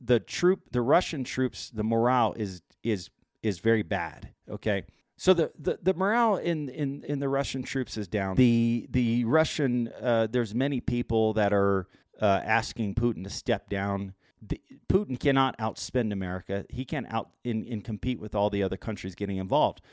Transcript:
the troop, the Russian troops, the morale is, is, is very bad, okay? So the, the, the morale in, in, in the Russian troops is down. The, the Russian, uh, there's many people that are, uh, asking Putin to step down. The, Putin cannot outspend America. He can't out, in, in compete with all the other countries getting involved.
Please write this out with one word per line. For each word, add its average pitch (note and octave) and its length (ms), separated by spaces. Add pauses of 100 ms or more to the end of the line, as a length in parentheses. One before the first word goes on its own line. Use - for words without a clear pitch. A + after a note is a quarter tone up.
the A#2+ 160
troop, - 520
the B2 100
Russian C#3+ 420
troops, - 460
the G#2+ 140
morale A#2 500
is, F#2+ 300 (180)
is, G2+ 300 (320)
is G#2 160
very A2+ 240
bad, E2+ 500 (160)
okay? - 360 (320)
So F#3 180
the, D#3+ 240
the, D#3 240
the F#3+ 100
morale G#3 440
in, D3+ 320
in, C#3+ 340
in C#3+ 160
the C#3 100
Russian C3+ 320
troops B2+ 340
is G#2 120
down. F#2+ 300
The, A#2 520
the B2 360
Russian, B2+ 640 (100)
uh, A2+ 300
there's A2+ 240
many C3+ 260
people A2+ 520
that G2+ 200
are, G2 340 (320)
uh, G2 240
asking A2 520
Putin A#2 300
to G2+ 40
step - 400
down. G2 460 (260)
The, - 200 (260)
Putin - 320
cannot C3+ 380
outspend A2 560
America. F#2+ 560
He B2+ 160
can't C#3 240
out, - 220 (120)
in, A2 220
in A2 160
compete A2 380
with G#2+ 160
all G#2 140
the G2+ 140
other F#2+ 140
countries G2 380
getting G2 220
involved. G2+ 440 (120)